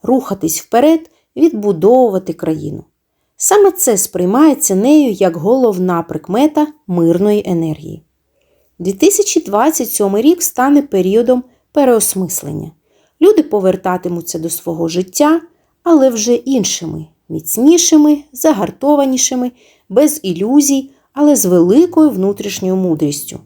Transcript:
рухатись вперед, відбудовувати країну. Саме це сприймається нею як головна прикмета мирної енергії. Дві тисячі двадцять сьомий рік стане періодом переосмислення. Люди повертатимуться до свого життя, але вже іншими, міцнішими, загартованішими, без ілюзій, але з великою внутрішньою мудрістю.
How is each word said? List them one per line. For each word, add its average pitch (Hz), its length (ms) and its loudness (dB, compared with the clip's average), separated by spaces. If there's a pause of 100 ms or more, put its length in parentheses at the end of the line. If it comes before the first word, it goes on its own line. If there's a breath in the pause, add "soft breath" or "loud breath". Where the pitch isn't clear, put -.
рухатись 208 580 -4
вперед, 311 500 0 (260)
відбудовувати 208 960 0
країну. 156 520 -8 (520)
Саме 392 340 2
це 240 260 -2
сприймається 214 800 0
нею 262 380 2
як 180 240 -2
головна 185 640 0
прикмета 285 640 -2 (200)
мирної 180 600 0
енергії. 160 560 -6 (760)
Дві 180 140 -6
тисячі 370 480 0
двадцять 247 500 -2
сьомий 202 320 -2
рік 339 200 2
стане 277 400 2
періодом 233 600 0 (280 soft breath)
переосмислення. 190 960 -2 (500)
Люди 339 220 4
повертатимуться 185 960 -4
до 165 120 -8
свого 165 380 -6
життя, 294 520 -2 (420 soft breath)
але 285 280 4
вже 233 240 -2
іншими, 185 720 -4 (220)
міцнішими, 294 880 2 (140)
загартованішими, 262 1200 -2 (360 soft breath)
без 294 340 2
ілюзій, 269 680 0 (220 soft breath)
але 294 240 2
з 202 80 0
великою 208 680 4
внутрішньою 190 680 -4
мудрістю. 151 680 -4